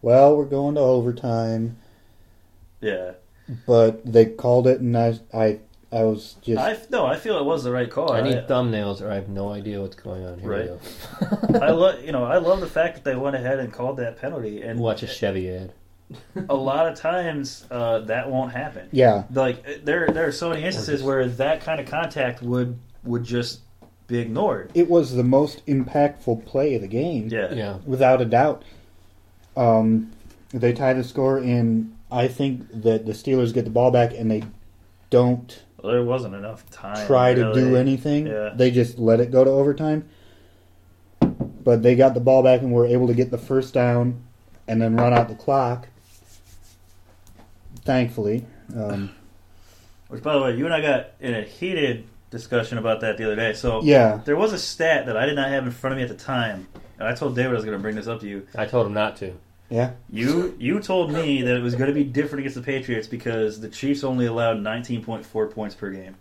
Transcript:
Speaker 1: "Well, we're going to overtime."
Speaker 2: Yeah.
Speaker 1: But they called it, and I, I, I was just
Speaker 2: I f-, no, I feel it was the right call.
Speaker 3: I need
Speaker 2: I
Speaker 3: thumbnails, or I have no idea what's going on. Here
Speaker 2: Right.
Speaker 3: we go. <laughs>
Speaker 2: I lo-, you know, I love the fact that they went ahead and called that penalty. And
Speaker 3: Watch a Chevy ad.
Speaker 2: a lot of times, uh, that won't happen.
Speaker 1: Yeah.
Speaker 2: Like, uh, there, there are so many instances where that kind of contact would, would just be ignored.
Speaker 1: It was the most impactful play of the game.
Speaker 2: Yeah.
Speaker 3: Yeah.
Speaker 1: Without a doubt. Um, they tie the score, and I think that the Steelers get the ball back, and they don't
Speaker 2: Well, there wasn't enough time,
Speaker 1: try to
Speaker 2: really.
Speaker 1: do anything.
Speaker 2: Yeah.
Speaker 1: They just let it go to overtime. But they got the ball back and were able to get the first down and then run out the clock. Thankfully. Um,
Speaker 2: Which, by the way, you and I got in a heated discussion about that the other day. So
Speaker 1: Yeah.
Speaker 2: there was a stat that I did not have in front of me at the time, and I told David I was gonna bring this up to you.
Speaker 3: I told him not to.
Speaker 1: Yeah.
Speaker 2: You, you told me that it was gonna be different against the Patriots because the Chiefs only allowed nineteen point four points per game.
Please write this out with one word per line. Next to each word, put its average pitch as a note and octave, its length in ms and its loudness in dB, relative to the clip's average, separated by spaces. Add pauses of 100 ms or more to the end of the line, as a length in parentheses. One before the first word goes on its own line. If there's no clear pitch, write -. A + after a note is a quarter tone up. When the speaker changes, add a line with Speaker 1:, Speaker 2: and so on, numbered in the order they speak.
Speaker 1:
"Well, C3+ 360 8
we're D3 100 0
going C#3+ 300 -2
to D3 40 0
overtime." A#2 960 0 (1040)
Speaker 2:
Yeah. F#2 320 -6 (540)
Speaker 1:
But A#2 440 4
they A2+ 160 8
called B2 400 2
it, C3 140 4
and A#2+ 160 0
I, A#2 220 0 (160)
I, A2 240 2 (340)
I A2+ 120 2
was G#2+ 360 -2
just A2+ 180 -2
Speaker 2:
I D#3 120 0
f-, A3 200 -10
no, G#3+ 140 0
I C3+ 120 0
feel G#3+ 220 -4
it C#3+ 60 0
was D3 200 0
the B2 80 -2
right B2 180 -2
call. D3 220 -2
Speaker 3:
I A2 100 0
need B2+ 160 0
Speaker 2:
I A#2+ 80 -6
Speaker 3:
thumbnails, G#2+ 560 -2
or G#2 80 -6
I G2+ 60 -4
have F#2+ 120 -8
no G2 220 -6
idea G#2 320 -8
what's F#2+ 140 -10
going F#2 280 -12
on. F2+ 140 -12
Here G2 100 -10
Speaker 2:
Right. G2 220 -4 (800)
Speaker 3:
we A#3+ 80 4
go. - 0 -
<laughs> - 80 2
Speaker 2:
I D#3 60 4
lo-, F3 260 4
you C#3+ 140 -10
know, B2+ 120 -2
I C#3+ 140 2
love F3+ 220 2
the F3 60 -6
fact E3 280 -2
that - 100 -20
they C3+ 120 -2
went C#3 200 -4
ahead B2+ 220 -2
and B2 120 -6
called B2+ 280 -6
that A#2 180 -8
penalty. A#2+ 460 -8
And A2+ 180 -6
Speaker 3:
Watch A2 220 -2
a A2+ 40 -10
Chevy F#2+ 440 -4
ad. F#2 240 -10 (720)
Speaker 2:
a C#3 60 0
lot C3+ 360 0
of D#3+ 80 -14
times, D#3+ 720 -6
uh, A#2 300 -2
that A2+ 300 -4
won't B2+ 220 -4
happen. C3+ 380 -10
Speaker 1:
Yeah. A2+ 400 4
Speaker 2:
Like, C3 380 -2
uh, C#3+ 40 -12 (120)
there, D#3+ 240 0
there D#3+ 180 0
are C#3+ 60 -2
so E3+ 160 -6
many D#3 160 -4
instances D3 380 -4
where C3+ 240 0
that C3+ 340 -2
kind D#3+ 180 -6
of C3 80 -10
contact D3 560 -4
would, B2 360 -2 (260)
would A#2+ 200 -4
just A#2+ 360 -4 (460)
be A#2+ 120 -2
ignored. A#2 560 -2
Speaker 1:
It E3+ 160 4
was D3 240 4
the B2 100 2
most C3+ 400 2
impactful C3+ 800 0
play C#3 300 -2
of G#2+ 80 -4
the G2 60 -10
game. A#2+ 400 -4
Speaker 2:
Yeah. G#2+ 260 -4
Speaker 3:
Yeah. G2+ 320 -6
Speaker 1:
Without C3 340 4
a B2 60 0
doubt. B2 360 2 (960)
Um, A2+ 560 4 (400)
they A#2+ 220 2
tie C3 180 0
the B2+ 100 0
score, C3+ 360 0
and A#2 580 0 (160)
I B2 160 0
think B2 540 -6
that A2 240 2
the G#2+ 60 -6
Steelers B2 420 0
get A#2+ 100 0
the A2+ 60 -8
ball A#2+ 200 4
back, A#2+ 220 4
and A2+ 180 -2
they G#2+ 140 -2 (640)
don't B2 500 2 (240)
Speaker 2:
Well, G2+ 120 -6
there B2 100 2
wasn't A#2+ 300 -4
enough G2+ 360 -14
time, G#2 360 -10
Speaker 1:
try B2+ 260 6
to B2 140 4
Speaker 2:
really. A2 160 2
Speaker 1:
do B2+ 140 4
anything. C3+ 500 0
Speaker 2:
Yeah. G#2+ 280 -4
Speaker 1:
They B2+ 160 4
just A#2+ 280 2
let A2+ 220 4
it B2 100 2
go C3 120 6
to C3+ 80 6
overtime. D3 560 0 (1120)
But - 600 2
they B2 140 6
got C3 160 8
the A#2+ 80 -2
ball C3 220 6
back B2+ 180 6
and B2+ 120 -2
were A#2+ 140 6
able B2 200 4
to A#2+ 80 2
get B2 160 0
the A#2+ 80 -4
first C3 340 -2
down B2 500 2 (460)
and A2+ 140 0
then A2+ 140 2
run A#2+ 180 4
out A#2 140 4
the A2 60 -12
clock. B2 540 -2 (2000)
Thankfully. A#2+ 600 -2 (280)
Um, G2+ 360 -6 (1000)
Speaker 2:
Which, A#2 140 -14
by D3+ 120 -2
the C#3 80 4
way, B2 140 0
you C3+ 80 -2
and E3+ 100 0
I D#3 60 2
got C#3+ 300 0 (100)
in B2 140 -4
a G#2+ 80 -4
heated C#3+ 600 -4 (260)
discussion A#2 480 -4
about A2 220 0
that G#2+ 160 -2
the A2 80 -8
other G#2+ 120 0
day. A2 160 -2
So A2 300 -2
Speaker 1:
Yeah. A#2 420 6
Speaker 2:
there D3 120 0
was G#3+ 160 2
a F#3 60 -6
stat D#3+ 480 0
that A2+ 100 -4
I B2 100 0
did D3 100 -2
not C#3 140 -2
have C3+ 140 -2
in B2 60 -4
front C3 220 -6
of C3+ 60 -6
me C3 40 -4
at B2 60 -6
the A2 140 -10
time, A2 440 -4 (320)
and G#2+ 80 -6
I A#2+ 80 -2
told B2 220 -4
David B2+ 160 0
I - 20 0
was G#2+ 100 -4
gonna G#2+ 140 -6
bring G#2+ 180 -6
this G#2+ 120 -8
up A2+ 120 -6
to G#2+ 80 -10
you. G2 180 -10 (100)
Speaker 3:
I G#2+ 100 -4
told A2+ 200 0
him G2+ 80 -6
not G#2+ 220 -2
to. F#2 160 -10 (380)
Speaker 1:
Yeah. A#2+ 220 -2 (180)
Speaker 2:
You, D3+ 480 -2
you E3 220 -2
told F3+ 320 -2
me D3 300 -2
that B2 140 0
it B2 60 -2
was A#2+ 120 -2
gonna C3 180 0
be C#3+ 120 0
different C#3+ 360 -4
against C3+ 160 -8
the A#2+ 60 -12
Patriots B2+ 440 -6
because A2 540 -6
the A2 80 -14
Chiefs C#3 360 -4
only B2+ 220 0
allowed A2+ 360 -2
nineteen A2+ 400 -6
point A2+ 220 -10
four A2 240 -4
points G#2 260 -10
per G2+ 160 -10
game. F#2+ 300 -16